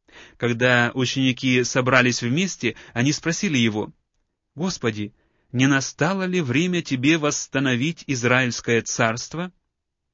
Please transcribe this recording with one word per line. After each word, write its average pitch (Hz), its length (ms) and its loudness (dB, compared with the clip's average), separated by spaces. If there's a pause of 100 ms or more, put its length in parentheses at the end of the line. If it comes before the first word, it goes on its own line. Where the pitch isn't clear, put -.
(380)
Когда 120 560 2
ученики 127 720 0
собрались 123 560 2
вместе, 131 560 -2 (160)
они 127 180 0
спросили 165 460 -2
его: 107 340 0 (640)
"Господи, 117 580 -4 (380)
не 127 160 2
настало 147 560 0
ли 180 160 -2
время 165 420 0
тебе 139 360 0
восстановить 139 880 -2
Израильское 120 760 0
царство?" 127 720 -4 (640)